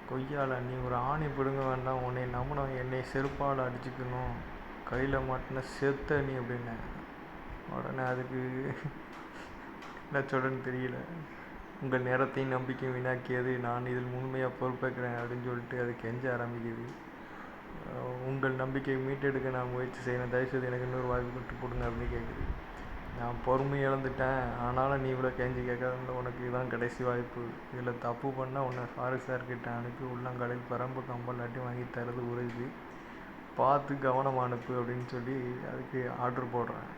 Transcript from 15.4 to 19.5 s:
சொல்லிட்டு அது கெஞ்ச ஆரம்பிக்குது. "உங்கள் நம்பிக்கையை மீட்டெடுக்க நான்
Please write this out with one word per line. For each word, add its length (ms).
சொல்லிட்டு 360
அது 140
கெஞ்ச 340
ஆரம்பிக்குது. 560
"உங்கள் 260
நம்பிக்கையை 520
மீட்டெடுக்க 460
நான் 220